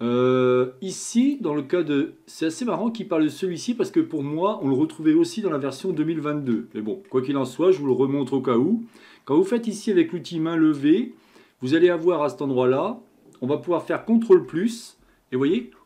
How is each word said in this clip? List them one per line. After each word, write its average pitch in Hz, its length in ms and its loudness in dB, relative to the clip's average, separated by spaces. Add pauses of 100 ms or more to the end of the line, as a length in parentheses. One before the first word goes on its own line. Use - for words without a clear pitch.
Euh, 127 680 2 (140)
ici, 254 580 0
dans 156 140 -2
le 147 80 -2
cas 180 180 0
de, 147 320 0 (140)
c'est - 180 -6
assez 160 180 -4
marrant 220 280 -2
qu'il 220 160 -10
parle 160 160 2
de 151 60 2
celui-ci 175 440 -4
parce 196 160 -2
que 165 120 2
pour 156 200 -4
moi, 160 400 -2
on 143 60 -2
le 135 80 2
retrouvait 156 400 2
aussi 170 260 2
dans 190 80 -2
la 151 80 -2
version 139 360 -4
deux 151 100 -2
mille 156 180 -2
vingt-deux. 139 540 -2
Mais 110 60 -6
bon, 104 280 -6
quoi 127 140 0
qu'il 139 140 -2
en 131 80 0
soit, 160 260 0
je 165 80 0
vous 147 80 -4
le 127 60 2
remontre 135 400 0
au 131 80 0
cas 123 160 2
où. 196 280 2 (400)
Quand 135 100 0
vous 175 80 6
faites 226 220 -2
ici 214 240 -6
avec 170 220 2
l'outil 170 280 -8
main 165 160 -2
levée, 156 600 2 (460)
vous 127 120 0
allez 170 160 6
avoir 170 320 0
à 147 80 0
cet 135 140 -8
endroit-là, 135 580 0 (400)
on 123 60 -6
va 143 100 0
pouvoir 160 240 -2
faire - 240 -4
contrôle 220 400 6
plus. - 540 -6 (320)
Et 127 60 -2
vous - 20 0
voyez, 185 320 0 (140)